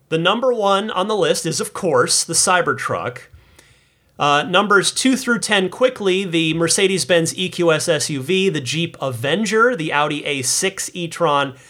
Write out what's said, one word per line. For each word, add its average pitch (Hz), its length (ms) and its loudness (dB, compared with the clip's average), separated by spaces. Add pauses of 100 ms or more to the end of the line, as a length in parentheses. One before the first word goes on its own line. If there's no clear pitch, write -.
The 160 100 -2
number 220 340 2
one 202 380 0
on 190 180 -2
the 214 80 0
list 170 300 0
is, 156 140 -4
of 214 120 -6
course, 156 520 0
the 165 100 -8
Cybertruck. 131 880 -2 (960)
Uh, 147 240 4
numbers 190 500 2
two 262 240 0
through 240 220 0
ten 190 320 0
quickly, 202 540 0
the 165 280 0
Mercedes-Benz 165 840 2
E 180 100 -2
Q 170 240 2
S 156 160 0
S - 220 0
U 139 100 -4
V, 190 300 0
the 151 100 -4
Jeep 156 400 -4
Avenger, 185 760 0
the 156 200 -4
Audi 147 320 0
A 139 160 -4
six - 500 -4
e-tron, 151 640 0 (140)